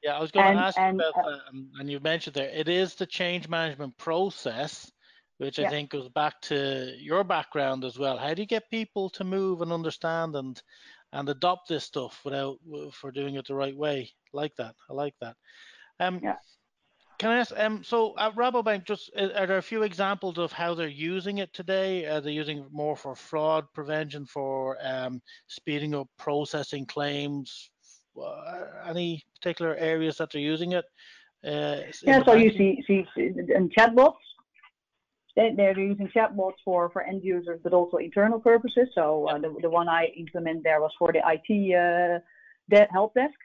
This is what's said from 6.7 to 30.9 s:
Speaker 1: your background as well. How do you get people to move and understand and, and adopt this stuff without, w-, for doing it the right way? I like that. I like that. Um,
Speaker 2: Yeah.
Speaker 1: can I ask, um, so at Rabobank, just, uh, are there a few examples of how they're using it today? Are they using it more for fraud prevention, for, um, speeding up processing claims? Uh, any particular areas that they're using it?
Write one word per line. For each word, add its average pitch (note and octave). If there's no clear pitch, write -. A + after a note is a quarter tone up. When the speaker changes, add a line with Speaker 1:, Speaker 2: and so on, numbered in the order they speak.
Speaker 1:
your D3+
background C#3
as B2
well. C3+
How C3+
do F3
you G#3+
get A3
people G#3
to -
move F#3+
and E3+
understand E3
and, C3
and C#3
adopt F3
this D3+
stuff -
without, C#3
w-, D3
for -
doing C#3
it C3+
the C#3
right C#3
way? C#3+
I C#3+
like D3
that. A#2
I C3+
like C#3
that. A#2
Um, F3+
Speaker 2:
Yeah. -
Speaker 1:
can A3
I A#3+
ask, A3+
um, G#3+
so A3+
at G#3+
Rabobank, A3+
just, -
uh, G3
are G3
there F#3+
a F3+
few A3
examples F#3+
of E3+
how E3+
they're E3
using F3
it F#3+
today? F#3
Are D3+
they D3
using D3+
it C#3
more D3
for C3
fraud D#3
prevention, D3
for, C3+
um, B2+
speeding D3
up C#3
processing D3
claims? C#3+
Uh, -
any E3+
particular E3
areas D#3+
that D#3+
they're D3
using D#3+
it? F3